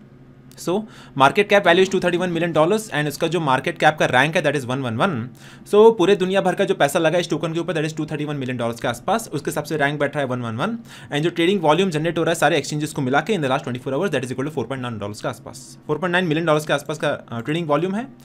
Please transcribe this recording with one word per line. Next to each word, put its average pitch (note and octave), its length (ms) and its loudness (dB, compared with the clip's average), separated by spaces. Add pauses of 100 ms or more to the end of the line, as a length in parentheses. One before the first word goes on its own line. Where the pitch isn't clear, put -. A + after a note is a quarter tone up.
(560)
So - 180 -4 (440)
market E3+ 340 6
cap G3+ 140 6
value F3 180 6
is F#3+ 80 2
two F#3+ 80 0
thirty-one F3 340 0
million E3+ 220 -2
dollars F#3 280 2 (140)
and D3 100 0
उसका D3 200 -2
जो E3+ 140 -2
मार्केट C#3 380 0
कैप D3+ 200 4
का C3 60 4
रैंक C3 300 2
है, F3+ 80 2
that D3 140 0
is B2+ 140 -6
one C3+ 160 -4
one A2+ 140 -4
one। F3 140 0 (540)
So G3+ 100 6 (180)
पूरे F#3 180 4
दुनिया F#3 260 0
भर F3 140 0
का F#3+ 100 0
जो F#3 160 0
पैसा D3 180 2
लगा E3 200 2
इस E3+ 100 -4
टोकन D#3+ 240 -4
के E3 60 -2
ऊपर, E3+ 140 -4
that D#3 160 -2
is D#3 100 -10
two D3+ 100 -4
thirty-one D3+ 320 -6
million B2+ 180 -6
डॉलर्स A#2 220 -4
के C#3+ 60 -2
आसपास, C#3 460 -2
उसके D#3 180 -4
हिसाब D#3 120 -4
से D#3 140 -4
रैंक C#3+ 220 0
बैठ C#3 160 -2
रहा D3 80 0
है B2 60 -4
वन B2+ 120 -4
वन A2+ 160 -6
वन। G#3+ 200 -2 (340)
And C#3+ 120 0
जो E3+ 60 0
ट्रेडिंग E3+ 320 2
वॉल्यूम D#3+ 280 4
जनरेट D#3+ 280 -2
हो E3 60 0
रहा E3 100 0
है - 60 -4
सारे D#3 180 4
एक्सचेंजेस D3+ 360 -4
को D#3+ 80 -4
मिला C3+ 200 2
के D#3 160 -2
in D#3+ 60 -4
the C3 80 0
last C3 160 -2
twenty-four B2 280 -6
hours, F3+ 180 -2
that B2+ 140 -2
is B2 80 -8
equal C3+ 140 -4
to D3 80 -10
four A#2 120 -2
point C3 160 -6
nine A2+ 180 -8
dollars G2+ 180 -8
के D#3 60 -6
आसपास, - 360 -10 (240)
four D3+ 160 -2
point F3 120 -2
nine F3+ 140 0
million D#3+ 180 0
डॉलर्स D3+ 180 2
के D#3+ 80 -2
आसपास D3 300 -4
का, D3 80 0 (140)
uh, A#2 200 -8
ट्रेडिंग D#3+ 240 -2
वॉल्यूम E3+ 260 0
है। B3 120 -6 (180)